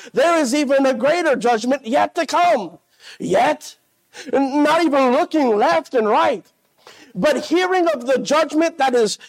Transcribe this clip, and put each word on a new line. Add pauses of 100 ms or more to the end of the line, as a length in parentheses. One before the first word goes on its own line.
(120)
there
is
even
a
greater
judgment
yet
to
come. (400)
Yet, (560)
n-,
not
even
looking
left
and
right, (680)
but
hearing
of
the
judgment
that
is (120)